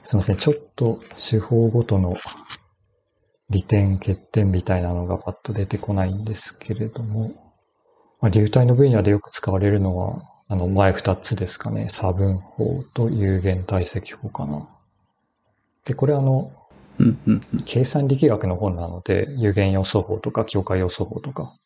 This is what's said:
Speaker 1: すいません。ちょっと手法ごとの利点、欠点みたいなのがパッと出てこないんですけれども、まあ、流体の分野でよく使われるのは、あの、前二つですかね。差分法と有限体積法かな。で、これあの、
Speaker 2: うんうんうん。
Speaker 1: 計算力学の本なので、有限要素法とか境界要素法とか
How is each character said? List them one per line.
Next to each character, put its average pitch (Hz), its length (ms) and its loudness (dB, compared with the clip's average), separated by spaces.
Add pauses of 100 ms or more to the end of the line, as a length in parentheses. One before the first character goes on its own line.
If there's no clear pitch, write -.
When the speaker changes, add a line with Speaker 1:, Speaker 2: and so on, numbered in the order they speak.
Speaker 1:
す - 120 -4
い - 40 2
ま 95 60 2
せ 95 100 2
ん。 95 40 0
ち - 120 2
ょ - 20 4
っ 147 40 2 (200)
と 113 240 0 (160)
手 - 240 0
法 117 300 2
ご 117 140 2
と 101 140 0
の 90 180 0 (1300)
利 98 140 0
点、 98 340 2
欠 95 180 -2
点 98 360 0
み 90 120 0
た 92 140 0
い 90 40 0
な 87 120 -2
の 87 120 -4
が 92 120 -4
パ - 140 -8
ッ - 120 -12
と 110 100 -8
出 101 120 -2
て 104 120 -6
こ - 160 -6
な 95 120 0
い 95 80 -2
ん 104 120 -6
で 110 100 -6
す - 220 -6
け - 160 -8
れ 110 140 -6
ど 117 160 -10
も、 110 280 -4 (880)
ま 117 60 2
あ、 - 20 4
流 104 200 4
体 123 160 4
の 123 100 6
分 135 160 6
野 104 120 4
で 104 80 4
よ 104 80 4
く - 120 -12
使 - 200 -4
わ 95 80 2
れ 101 100 4
る 101 120 4
の 92 160 0
は、 95 260 -4 (240)
あ 101 80 -2
の、 90 120 0
前 95 260 4
二 92 240 0
つ - 180 -4
で 95 120 -4
す - 100 -6
か - 140 -8
ね。 107 180 -4
差 92 240 -2
分 95 240 2
法 92 460 -4 (100)
と 117 160 0
有 98 320 0
限 92 220 0
体 90 220 0
積 - 280 -8
法 - 160 -12
か - 160 -8
な。 73 220 -8 (1160)
で、 131 100 -6
こ 135 120 0
れ 147 80 2
あ 139 80 0
の、 135 320 0 (460)
Speaker 2:
う - 40 6
ん - 240 4
う 110 60 4
ん - 80 0 (120)
う - 40 -4
ん。 - 80 -2
Speaker 1:
計 123 180 0
算 139 240 0
力 135 220 4
学 101 180 0
の 90 80 -2
本 92 220 -4
な 85 100 -6
の 87 140 -10
で、 98 260 0 (100)
有 110 140 2
限 98 220 2
要 95 100 2
素 98 180 0
法 - 180 -6
と - 120 -6
か 110 140 -2
境 95 180 -2
界 92 160 -2
要 90 100 0
素 - 140 -6
法 - 160 -8
と 131 140 -10
か - 320 -10